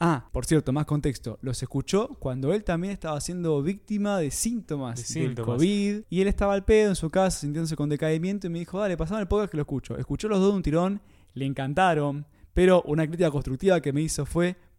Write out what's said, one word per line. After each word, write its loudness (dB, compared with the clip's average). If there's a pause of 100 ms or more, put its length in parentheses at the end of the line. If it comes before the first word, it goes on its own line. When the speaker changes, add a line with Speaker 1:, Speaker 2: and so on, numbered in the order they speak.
Speaker 1:
Ah, 0
por -4
cierto, 2
más 0
contexto. -4
Los -6
escuchó -2 (100)
cuando -2
él 0
también -2
estaba -6
siendo -2
víctima -2
de -2
síntomas -4
Speaker 2:
De -10 (180)
Speaker 1:
del 0
Speaker 2:
síntomas. -4
Speaker 1:
covid. 0
Y 0
él 2
estaba 0
al -2
pedo 6
en 0
su -4
casa, 2
sintiéndose -4
con -2
decaimiento, -2
y -4
me -6
dijo, -8
"Dale, 0
pasame -4
el -4
podcast 0
que -4
lo 0
escucho". -6
Escuchó -4
los 4
dos 6
de 0
un -2
tirón, 0 (320)
le -4
encantaron, 0 (260)
pero 8
una 0
crítica 2
constructiva 2
que -2
me 0
hizo -2
fue, 0 (240)